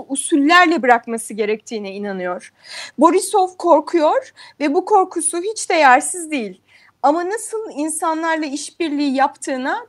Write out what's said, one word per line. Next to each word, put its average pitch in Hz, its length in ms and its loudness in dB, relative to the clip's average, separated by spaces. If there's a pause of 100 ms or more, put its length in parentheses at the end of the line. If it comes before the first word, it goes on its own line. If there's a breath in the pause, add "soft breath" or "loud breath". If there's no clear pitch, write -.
usullerle 320 760 4
bırakması 233 520 0
gerektiğine 208 600 -4
inanıyor. 190 580 -8 (460 loud breath)
Borisov 370 500 4 (100)
korkuyor 339 720 2 (280 loud breath)
ve 285 140 0
bu 359 100 0
korkusu 370 540 0
hiç 415 320 -6
de 381 40 0
yersiz 302 560 2
değil. 214 300 -6 (420 soft breath)
Ama 330 260 0
nasıl 427 300 -6 (180)
insanlarla 320 720 -4
işbirliği 285 680 -4
yaptığına 285 760 -4